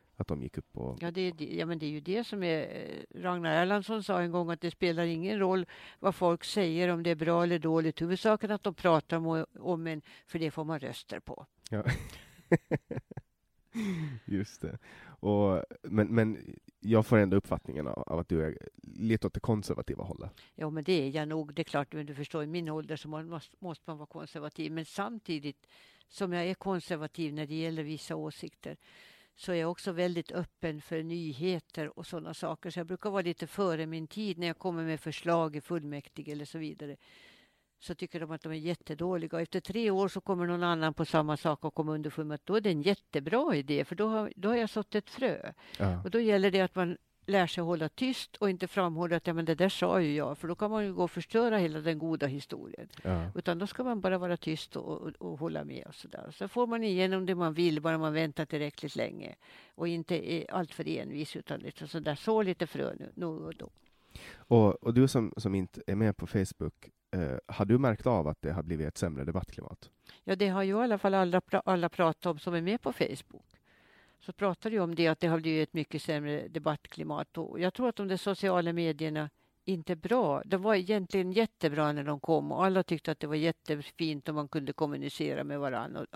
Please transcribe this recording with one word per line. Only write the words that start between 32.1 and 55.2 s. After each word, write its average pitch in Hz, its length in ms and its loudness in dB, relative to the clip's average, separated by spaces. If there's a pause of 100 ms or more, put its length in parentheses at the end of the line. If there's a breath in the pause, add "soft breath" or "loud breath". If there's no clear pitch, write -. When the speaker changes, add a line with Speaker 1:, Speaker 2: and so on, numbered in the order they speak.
Speaker 2:
saker. 160 360 -6
Så 165 100 -6
jag 165 80 -6
brukar 185 220 -4
vara 196 120 2
lite 170 260 -2
före 165 380 2
min 160 220 -6
tid 208 300 -4
när 175 100 -2
jag 165 100 -2
kommer 170 260 -2
med 160 160 -2
förslag 165 560 2
i 147 60 -6
fullmäktige 147 720 -8
eller 147 140 -8
så - 120 -12
vidare. 151 380 -10 (840 soft breath)
Så 170 140 -8
tycker 175 240 -8
de 156 120 -8
att 160 100 -8
de 160 100 -8
är 160 40 -6
jättedåliga. 165 800 -4
Och 170 40 -2
efter 175 180 -4
tre 214 320 0
år 190 160 2
så 185 140 -4
kommer 175 240 0
någon 175 180 0
annan 160 300 2
på 160 120 0
samma 151 320 2
sak 156 280 -2
och 151 80 -4
kommer 156 200 -2
underfund 156 340 -4
med 151 80 -4
att - 100 -16
då 185 100 0
är 220 60 4
det 208 80 2
en 156 120 2
jättebra 190 760 2
idé, 143 300 2
för 180 100 -6
då 208 120 2
har, 220 280 0
då 196 140 -2
har 240 60 4
jag 226 140 2
sått - 260 -4
ett 208 140 -2
frö. - 420 -2 (260 loud breath)
Speaker 1:
Ja. 90 260 2
Speaker 2:
Och 180 80 -4
då 226 80 4
gäller 202 320 6
det 190 100 4
att 185 140 0
man 180 220 0 (320)
lär 190 180 6
sig 175 160 -4
hålla 165 260 0
tyst - 460 -4
och 208 140 2
inte 185 180 -2
framhålla 175 480 0
att, 165 120 -2
"Ja, 170 60 0
men 165 120 0
det 160 100 2
där 180 140 4
sa 180 320 4
ju 147 140 2
jag", 147 220 -2
för 165 100 -6
då 170 80 -2
kan 214 160 -2
man 214 140 0
ju 190 80 -4
gå 180 100 2
och 175 80 0
förstöra 226 460 2
hela 156 240 2
den 156 180 0
goda 156 280 0
historien. - 600 -8 (160)
Speaker 1:
Ja. 90 320 0
Speaker 2:
Utan 175 240 -2
då 202 80 -2
ska - 160 -6
man 233 180 -2
bara 185 160 2
vara 175 200 0
tyst - 380 -6
och, 156 260 -6
och, 160 80 -8 (100)
och 170 200 -8